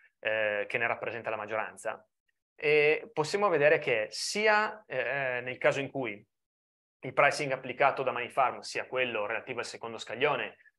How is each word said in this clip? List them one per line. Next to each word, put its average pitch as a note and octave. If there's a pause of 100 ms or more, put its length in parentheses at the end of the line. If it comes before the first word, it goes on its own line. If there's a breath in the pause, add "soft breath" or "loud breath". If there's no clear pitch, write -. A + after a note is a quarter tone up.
(200 soft breath)
eh, G#2+
che -
ne A#2
rappresenta A2+
la A2
maggioranza, G#2 (480)
e D3+
possiamo G3+
vedere D3+
che A2+
sia, G#3+
eh, B2+
nel B2
caso C#3
in C3+
cui A2+ (800)
il C3+
pricing C#3+
applicato C3
da B2
Money A#2+
Farm A2+
sia G#2
quello A#2+
relativo A2+
al A2+
secondo A2+
scaglione, A#2 (220 soft breath)